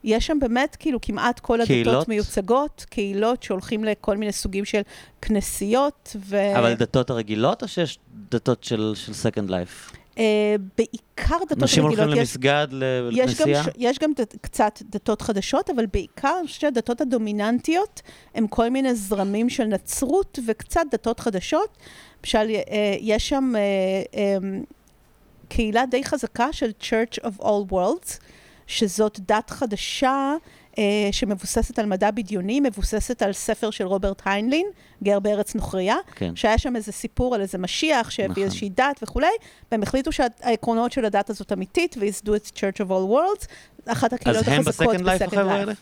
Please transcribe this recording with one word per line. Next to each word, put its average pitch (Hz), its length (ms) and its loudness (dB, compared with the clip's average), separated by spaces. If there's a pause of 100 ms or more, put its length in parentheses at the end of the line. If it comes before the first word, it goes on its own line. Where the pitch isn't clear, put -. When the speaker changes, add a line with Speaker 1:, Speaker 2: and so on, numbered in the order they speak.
Speaker 1:
יש 220 220 2
שם 311 140 2
באמת, 254 400 0
כאילו, 254 200 0
כמעט 240 400 -2
כל - 140 0
הדתות 233 140 2
Speaker 2:
קהילות? 127 400 4
Speaker 1:
מיוצגות, 220 800 0
קהילות 208 520 -2
שהולכים 214 420 -4
לכל 208 320 0
מיני 208 160 -2
סוגים 196 320 -4
של 208 160 0 (420)
כנסיות, 220 1000 0
ו- 196 380 2
Speaker 2:
אבל - 160 6
דתות 127 360 2
הרגילות, 113 520 0
או 214 60 -8
שיש 170 300 -2 (320)
דתות 120 340 0
של, 107 320 0
של - 160 -12
Second 104 380 -2
Life? - 460 -4 (220)
Speaker 1:
אה, 214 360 4 (240)
בעיקר - 680 -2
דתות - 180 0
Speaker 2:
אנשים 135 200 4
הולכים 156 220 4
Speaker 1:
רגילות. 147 180 4
יש 123 80 0
Speaker 2:
למסגד, 143 400 2
ל-, 131 420 -2
Speaker 1:
יש 233 60 2
גם 254 100 4
Speaker 2:
לכנסייה? 147 360 2
Speaker 1:
ש-, - 20 -2 (120)
יש 247 200 0
גם 311 180 0
דת-, 226 240 -4
קצת - 500 -2
דתות - 320 -2
חדשות, 254 480 -2
אבל 233 220 0
בעיקר 269 460 -2
אני 339 80 -4
חושבת - 140 -12
שהדתות 240 400 0
הדומיננטיות 240 1000 0 (320)
הם 226 120 0
כל 233 240 2
מיני 262 240 2
זרמים 202 540 0
של 240 160 0
נצרות 269 840 -2
וקצת 220 360 -2 (100)
דתות 233 280 -2
חדשות. 269 580 -2 (460)
למשל, 220 260 2 (200)
אה, 208 300 0
יש 220 280 0
שם, 269 280 0
אה, 214 40 2 (580)
אה, 202 180 2 (1120)
קהילה 226 380 2
די 254 180 0
חזקה 269 480 -2
של 233 180 -2 (100)
Church - 440 -2
of 196 180 -8
All 202 300 0
Worlds, 196 460 0 (480)
שזאת 208 600 0
דת 214 240 0
חדשה, 269 840 -2 (440)
אה, 208 340 2
שמבוססת 208 680 -2
על 214 80 0
מדע 202 240 2
בדיוני, 208 500 -2
מבוססת 214 600 -2
על 196 100 0
ספר 214 380 -2
של 220 140 -4
רוברט 196 400 -2
היינלין, 233 420 0 (360)
גר 202 180 2
בארץ 208 340 0
נוכריה, 190 420 0 (180)
Speaker 2:
כן. 87 220 -4
Speaker 1:
שהיה 220 220 4
שם 247 180 -2
איזה 214 160 -6
סיפור - 420 -2
על 208 60 0
איזה 196 180 -4
משיח 233 520 0
שהביא 190 200 -2
Speaker 2:
נכון. 196 120 -2
Speaker 1:
איזושהי 196 260 -2
דת 262 340 0
וכולי, 254 240 0 (460)
והם 220 100 2
החליטו 262 300 0
שהעקרונות 233 800 0
של 240 120 0
הדת 202 260 0
הזאת 202 220 -6
אמיתית, 202 480 -2
וייסדו 208 340 0
את 208 120 -2
Church 196 400 -4
of - 20 -8
All 190 240 0
Worlds, 370 340 2 (400)
אחת - 260 0
הקהילות 220 300 0
Speaker 2:
אז - 60 0
הם 143 120 4
Speaker 1:
החזקות 160 280 2
Speaker 2:
ב-Second 190 120 2
Life, 180 40 -4
Speaker 1:
ב-Second 185 200 2
Speaker 2:
החבר'ה 196 200 2
Speaker 1:
Life. 196 140 2
Speaker 2:
האלה? 202 240 -4